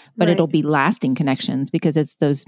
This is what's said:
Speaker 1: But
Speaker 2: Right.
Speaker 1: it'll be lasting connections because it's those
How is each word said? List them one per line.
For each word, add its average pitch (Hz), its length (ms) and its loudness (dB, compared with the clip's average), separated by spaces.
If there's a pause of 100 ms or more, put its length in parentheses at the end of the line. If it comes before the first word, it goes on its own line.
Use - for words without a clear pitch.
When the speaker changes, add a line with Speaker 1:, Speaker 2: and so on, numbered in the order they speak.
(180)
Speaker 1:
But 175 100 2
Speaker 2:
Right. 175 60 4
Speaker 1:
it'll 170 140 2
be 151 140 0
lasting 147 540 0
connections 135 560 -2
because 156 240 0
it's 156 200 -2
those 143 320 0